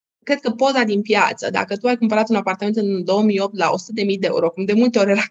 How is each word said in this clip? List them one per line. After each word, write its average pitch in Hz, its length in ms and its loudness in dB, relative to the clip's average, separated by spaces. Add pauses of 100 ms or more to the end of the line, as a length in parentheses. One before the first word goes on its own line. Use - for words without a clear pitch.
(300)
cred - 120 0
că 254 80 -4
poza 262 320 2
din 208 200 0
piață, 202 480 0
dacă 196 260 -4
tu 214 100 -4
ai 247 100 0
cumpărat 220 320 0
un 226 80 0
apartament 196 400 -4
în 196 280 -2
două 190 180 2
mii 208 160 2
opt 202 180 -4
la 165 160 0
o 190 60 -2
sută 220 160 -16
de 220 80 -2
mii 202 160 0
de 190 80 0
euro, 170 240 0
cum 190 140 -6
de 196 80 0
multe 233 260 4
ori 196 120 2
era 208 200 2